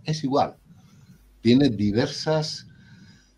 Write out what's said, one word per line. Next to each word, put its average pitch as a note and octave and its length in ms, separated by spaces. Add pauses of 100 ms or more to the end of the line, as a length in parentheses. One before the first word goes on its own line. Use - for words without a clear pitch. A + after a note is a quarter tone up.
es D#3 180
igual. C3 320 (840)
Tiene C3 280
diversas, A2+ 960 (720)